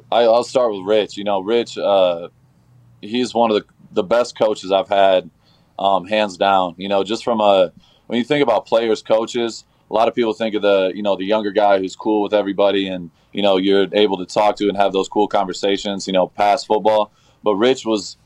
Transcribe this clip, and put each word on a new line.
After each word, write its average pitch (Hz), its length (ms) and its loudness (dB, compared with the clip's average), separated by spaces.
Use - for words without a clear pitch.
I, 117 100 4
I'll 113 220 4
start - 280 0
with 98 140 -8
Rich. 104 300 0
You 101 80 -8
know, 101 160 0
Rich, 113 380 -2
uh, 90 500 0
he's 113 340 -4
one 117 160 2
of 107 60 2
the, 98 80 -2
the 107 120 0
best 117 340 -2
coaches 104 320 -2
I've 95 180 0
had, 98 420 2
um, 98 280 0
hands 104 300 -2
down. 92 420 0
You 98 100 -10
know, 98 140 0
just 104 220 -8
from 113 160 -2
a, 95 320 4
when 117 120 -4
you 120 60 -2
think 147 180 0
about 113 240 0
players, 113 360 0
coaches, 113 640 -4
a 107 40 -4
lot 113 140 2
of 113 60 -2
people 113 180 0
think 110 220 -4
of 101 80 -4
the, 98 320 2
you 104 80 -10
know, 98 140 -2
the 92 80 -8
younger 104 260 -2
guy 101 280 2
who's 95 180 -6
cool 107 260 0
with 98 100 -4
everybody 98 560 0
and, 90 220 -10
you 101 100 -6
know, 98 140 4
you're 98 360 2
able 101 260 2
to 90 80 -8
talk 104 300 0
to 104 120 -2
and 95 80 -2
have 98 160 2
those 95 160 -2
cool 107 180 0
conversations, 98 800 -4
you 98 60 -6
know, 90 160 2
past 104 380 0
football. 107 440 2
But 104 140 0
Rich 127 280 2
was 107 420 -4